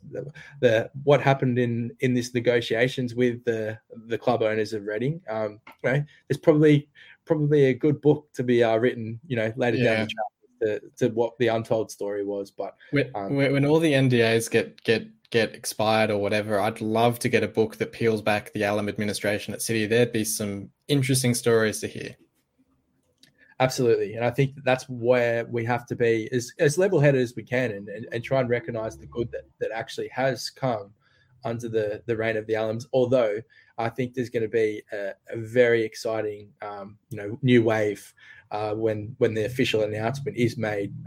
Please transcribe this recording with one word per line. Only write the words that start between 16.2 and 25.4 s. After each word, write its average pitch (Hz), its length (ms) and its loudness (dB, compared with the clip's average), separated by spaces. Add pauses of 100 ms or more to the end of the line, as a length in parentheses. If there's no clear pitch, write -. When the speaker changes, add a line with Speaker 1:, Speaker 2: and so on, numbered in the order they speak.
Speaker 2:
I'd 110 180 -2
love 117 400 2
to - 80 0
get 107 160 2
a 110 60 0
book 110 260 0
that - 160 -4
peels 113 300 0
back 104 320 -2
the 107 80 -2
Allam 104 260 0
administration 101 640 -4
at - 80 -8
City. 113 240 -2
There'd 120 280 2
be 110 100 0
some 101 460 -6 (180)
interesting 131 460 2
stories 110 480 2
to 107 60 -4
hear. - 280 -12 (1500)
Speaker 1:
Absolutely. 113 540 2
And 117 100 -2
I 120 60 0
think 135 240 0
that - 100 -16
that's 127 240 2
where 120 560 2